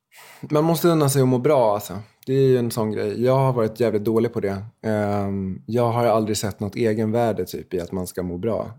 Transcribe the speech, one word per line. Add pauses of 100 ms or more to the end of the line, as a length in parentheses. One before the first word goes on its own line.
(420)
Man
måste
unna
sig
att
må
bra,
alltså. (280)
Det
är
ju
en
sån
grej.
Jag
har
varit
jävligt
dålig
på
det. (200)
Ehm,
jag
har
aldrig
sett
något
egenvärde,
typ,
i
att
man
ska
må
bra.